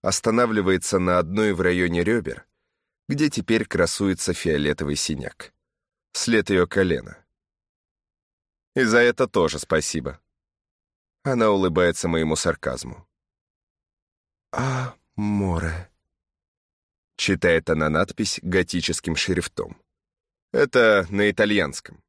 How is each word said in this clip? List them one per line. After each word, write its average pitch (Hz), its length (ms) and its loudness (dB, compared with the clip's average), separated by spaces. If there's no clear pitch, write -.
Останавливается 104 960 0
на 90 200 2
одной 101 340 0
в 87 80 -4
районе 87 420 0
ребер, 101 420 -4
где 147 220 0
теперь 110 360 0
красуется 92 680 0
фиолетовый 73 600 -2
синяк. - 580 -8
След 110 360 0
ее 90 180 4
колена. 90 500 -2
«И 131 80 2
за 117 160 4
это 120 280 2
тоже 80 320 0
спасибо». 73 640 -4
Она 120 260 2
улыбается 90 580 2
моему 80 280 0
сарказму. - 720 -6
«А 127 440 -4
море», 92 760 -4
читает 85 500 2
она 78 200 0
надпись 90 520 -2
готическим 90 720 -2
шрифтом. - 640 -4
Это 113 560 4
на 104 200 2
итальянском. 101 800 -2